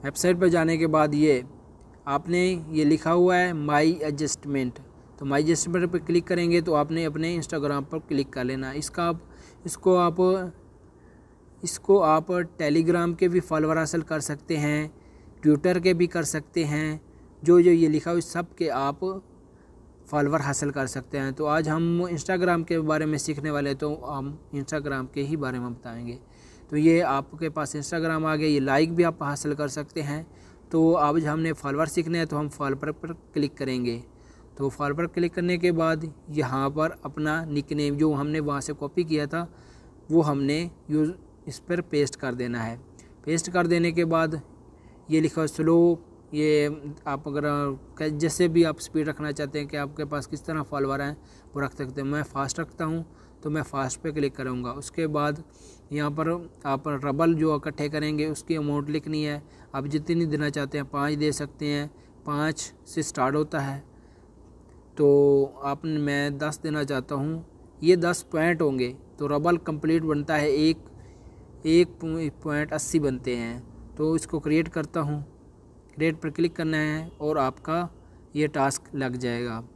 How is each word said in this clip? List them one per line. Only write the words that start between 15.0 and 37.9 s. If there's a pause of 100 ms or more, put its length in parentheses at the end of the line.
Twitter
के
भी
कर
सकते
हैं। (440)
जो,
जो
ये
लिखा
हुआ
है
सब
के
आप (880)
फॉलोअर
हासिल
कर
सकते
हैं।
तो
आज
हम
Instagram
के
बारे
में
सीखने
वाले
हैं,
तो
हम
Instagram
के
ही
बारे
में
बताएंगे। (520)
तो
ये
आपके
पास
Instagram
आ
गया,
ये
लाइक
भी
आप
हासिल
कर
सकते
हैं। (440)
तो
आज
हमने
फॉलोअर
सीखने
हैं,
तो
हम
फॉलोअर
पर
क्लिक
करेंगे। (540)
तो
फॉलोअर
पर
क्लिक
करने
के
बाद (180)
यहाँ
पर
अपना
निकनेम